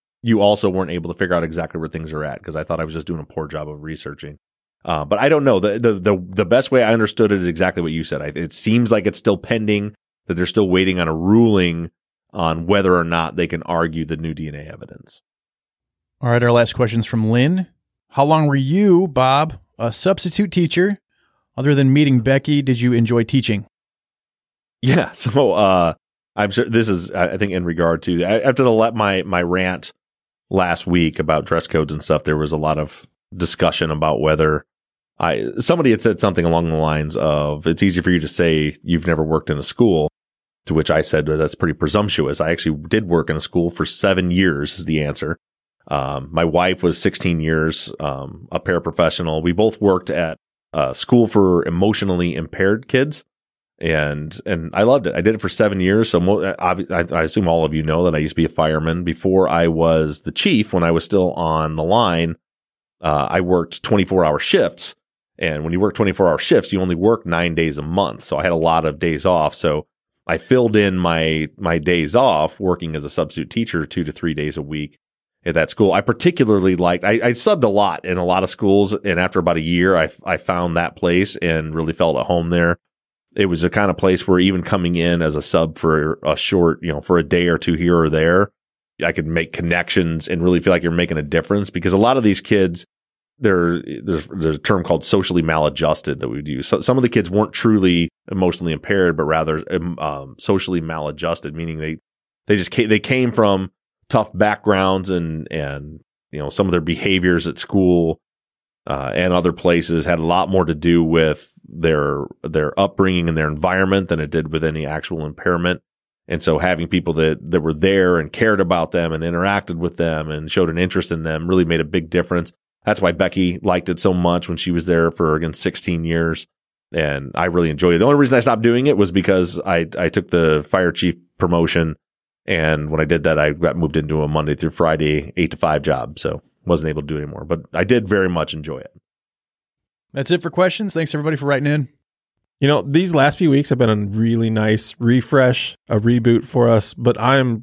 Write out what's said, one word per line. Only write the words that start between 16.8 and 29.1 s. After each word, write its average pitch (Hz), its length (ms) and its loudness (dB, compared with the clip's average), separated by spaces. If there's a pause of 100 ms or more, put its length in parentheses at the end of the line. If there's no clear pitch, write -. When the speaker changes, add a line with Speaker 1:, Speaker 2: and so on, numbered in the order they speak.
Speaker 2:
from 110 240 -2
Lynn. 156 380 2 (420)
"How 139 140 0
long 156 240 2
were 139 80 0
you, 180 500 4
Bob, 139 540 0 (180)
a 113 140 -4
substitute 185 580 -2
teacher? 180 480 0 (580)
Other 139 200 2
than 135 160 6
meeting 139 280 4
Becky, 135 400 2
did 131 200 0
you 123 120 2
enjoy 117 300 2
teaching?" 110 440 0 (1160)
Speaker 1:
Yeah, 120 280 2
<laughs> - 20 -20
so, 120 400 2
uh, 90 420 4 (400)
I'm 104 160 0
sure 117 180 0
this 113 200 2
is, 90 240 -2
I, 90 200 0
I - 40 -4
think, 101 160 -2
in 90 120 -2
regard 82 380 0
to, 85 200 0
a-, 101 220 0
after 131 200 2
the 123 60 4
le-, 113 220 2
my, 98 300 0